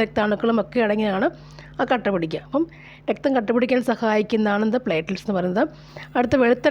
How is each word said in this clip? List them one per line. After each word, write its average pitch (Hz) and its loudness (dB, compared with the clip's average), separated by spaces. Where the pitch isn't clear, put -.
രക്താണുക്കളും 220 0
ഒക്കെ - -4
അടങ്ങിയാണ് 208 0
ആ - 0
കട്ട 247 0
പിടിക്കുക. 165 -4
അപ്പം 294 0
രക്തം 269 -2
കട്ട 208 -2
പിടിക്കാൻ 247 2
സഹായിക്കുന്നതാണ് 214 0
എന്ത്? 220 0
പ്ലേറ്റ്ലെറ്റ്സ് 170 -4
എന്ന് 202 -2
പറയുന്നത്. 180 0
അടുത്ത 247 2
വെളുത്ത 247 2